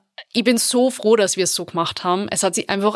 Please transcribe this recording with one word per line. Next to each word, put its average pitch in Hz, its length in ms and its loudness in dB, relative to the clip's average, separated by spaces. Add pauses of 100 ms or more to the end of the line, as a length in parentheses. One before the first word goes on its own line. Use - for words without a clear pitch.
(340)
ich 233 100 0
bin 233 140 4
so 247 320 2
froh, 226 260 4
dass 196 220 2
wir 190 60 0
es 170 100 0
so 175 120 -6
gemacht - 380 -4
haben. 180 280 -2
Es 170 100 -2
hat 185 140 0
sich - 160 -6
einfach 202 240 0